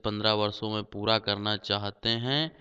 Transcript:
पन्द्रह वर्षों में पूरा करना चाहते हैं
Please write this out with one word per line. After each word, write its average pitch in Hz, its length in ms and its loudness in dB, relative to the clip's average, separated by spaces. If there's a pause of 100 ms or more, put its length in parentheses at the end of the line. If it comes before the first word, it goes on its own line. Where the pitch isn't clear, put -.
पन्द्रह 107 280 2
वर्षों 104 420 0
में 107 100 -2
पूरा 107 340 2
करना 104 380 0
चाहते 101 520 -2
हैं 131 520 -2